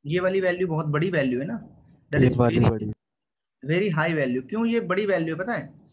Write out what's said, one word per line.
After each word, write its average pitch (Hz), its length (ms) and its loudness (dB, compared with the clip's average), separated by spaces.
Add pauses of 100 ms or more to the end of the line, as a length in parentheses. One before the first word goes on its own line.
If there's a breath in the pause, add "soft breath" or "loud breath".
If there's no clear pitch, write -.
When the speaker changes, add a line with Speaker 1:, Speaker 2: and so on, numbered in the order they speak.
Speaker 1:
ये 156 160 -2
वाली 185 200 0
value 180 280 0
बहुत 156 180 -2
बड़ी 151 240 0
value 131 300 0
है 139 60 -6
ना? 226 100 -8 (540)
That 139 120 4
Speaker 2:
ये 127 80 8
Speaker 1:
is 123 60 -2
Speaker 2:
वाली 120 220 4
Speaker 1:
very, 120 120 6
Speaker 2:
बड़ी। 107 160 -4 (760)
Speaker 1:
very 175 320 0
high 160 220 0
value। 131 320 -2
क्यों 226 180 -2
ये 233 140 0 (120)
बड़ी 214 140 0
value 165 280 0
है 151 60 -8
पता 226 140 -6
है? 151 180 -8 (200 soft breath)